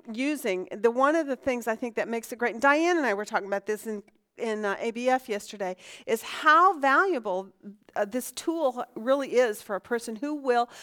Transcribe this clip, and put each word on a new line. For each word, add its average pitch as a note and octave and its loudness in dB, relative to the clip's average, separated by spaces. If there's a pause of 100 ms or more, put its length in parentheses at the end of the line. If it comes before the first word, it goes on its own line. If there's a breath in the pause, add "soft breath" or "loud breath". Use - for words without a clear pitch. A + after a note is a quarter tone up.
(120)
using, A#3+ -2
the, A3 2
one C4+ 2
of D#4+ 0
the C4 -4
things B3 -4
I A3+ 0
think A3+ -8
that G#3 -2
makes A3+ -6
it A3+ -10
great, A#3 0
and A3+ -12
Diane D#4+ 4
and D4 0
I G#3+ 2
were G3+ -4
talking G3+ -4
about G3+ -4
this G#3+ -6
in, G#3 -8 (340)
in, G#3+ -4
uh, G3 -2
A A#3 -2
B A#3+ -2
F B3+ 2
yesterday, G3+ -6 (320 loud breath)
is A3+ 0
how E4 6
valuable, C4 2 (460)
uh, G#3 0
this A#3+ -4
tool D4 -2 (120)
really B3+ 0
is A#3 2
for G#3 -6
a F#3 -4
person A#3 -6
who C#4+ -6
will B3 2 (140 loud breath)